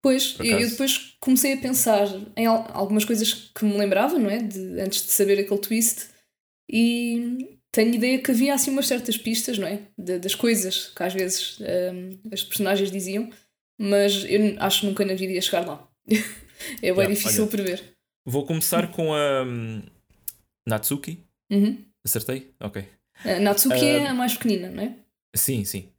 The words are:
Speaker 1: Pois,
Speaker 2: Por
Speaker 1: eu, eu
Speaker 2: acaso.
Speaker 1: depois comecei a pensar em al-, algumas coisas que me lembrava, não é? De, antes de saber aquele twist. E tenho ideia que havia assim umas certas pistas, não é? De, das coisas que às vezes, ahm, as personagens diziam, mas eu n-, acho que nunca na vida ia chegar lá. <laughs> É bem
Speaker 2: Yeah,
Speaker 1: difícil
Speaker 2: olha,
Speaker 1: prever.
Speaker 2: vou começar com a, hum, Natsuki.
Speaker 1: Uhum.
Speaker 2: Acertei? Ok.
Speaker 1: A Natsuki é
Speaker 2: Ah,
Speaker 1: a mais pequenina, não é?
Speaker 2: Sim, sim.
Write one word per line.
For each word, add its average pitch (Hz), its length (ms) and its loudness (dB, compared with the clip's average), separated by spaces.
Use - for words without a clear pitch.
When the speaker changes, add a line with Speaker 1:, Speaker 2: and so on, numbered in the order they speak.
Speaker 1:
Pois, 269 320 2
Speaker 2:
Por - 140 -4
Speaker 1:
eu, 233 60 4
eu 202 60 4
Speaker 2:
acaso. 233 140 0
Speaker 1:
depois - 480 -2
comecei 262 340 4
a - 40 -4
pensar 247 480 2
em 226 100 2
al-, 226 260 2
algumas 208 320 2
coisas 226 300 0
que - 120 -4
me 202 100 2
lembrava, 208 420 2
não 208 120 2
é? 214 80 -2
De, 190 420 -6
antes 190 240 -2
de - 80 -2
saber 196 280 4
aquele 196 200 0
twist. 220 460 -2
E 240 880 0
tenho 226 220 4
ideia 247 280 2
que - 80 -2
havia 262 240 4
assim 269 160 0
umas 269 160 0
certas 247 320 -2
pistas, 226 400 -2
não 190 80 -2
é? 202 160 -6
De, 180 200 -4
das 185 160 -2
coisas 190 540 0
que - 140 -10
às - 100 -2
vezes, 190 500 -4
ahm, 180 540 -4
as 196 120 -6
personagens 196 460 0
diziam, 190 380 -4
mas 202 460 2
eu 214 160 2
n-, 214 200 2
acho 196 200 2
que 208 60 -2
nunca 202 180 0
na 190 100 -2
vida 185 200 -4
ia 170 80 -2
chegar 170 240 0
lá. 151 200 -12
<laughs> - 360 0
É 190 120 2
bem 185 80 2
Speaker 2:
Yeah, 196 140 4
Speaker 1:
difícil 214 280 2
Speaker 2:
olha, 214 80 0
Speaker 1:
prever. 190 320 -4
Speaker 2:
vou 143 220 -2
começar 165 460 0
com 160 200 -2
a, 143 300 2
hum, 113 400 -6
Natsuki. 139 560 -4
Speaker 1:
Uhum. 202 320 2
Speaker 2:
Acertei? 127 540 -4
Ok. 101 280 -10
Speaker 1:
A 185 160 0
Natsuki 208 440 4
é 294 220 4
Speaker 2:
Ah, 277 60 -2
Speaker 1:
a - 20 -2
mais 247 200 0
pequenina, 185 360 -2
não 185 140 -8
é? 247 100 -6
Speaker 2:
Sim, 120 280 0
sim. 95 340 -8